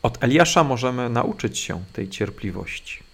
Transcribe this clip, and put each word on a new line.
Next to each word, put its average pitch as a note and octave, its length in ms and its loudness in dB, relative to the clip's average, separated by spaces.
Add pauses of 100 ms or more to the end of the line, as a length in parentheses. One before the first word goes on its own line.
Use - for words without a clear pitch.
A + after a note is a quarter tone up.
Od - 220 -2
Eliasza D#3+ 400 6
możemy B2 460 0
nauczyć A#2 500 -2
się F2 240 -6 (100)
tej G2 160 -6
cierpliwości. - 920 -8 (100)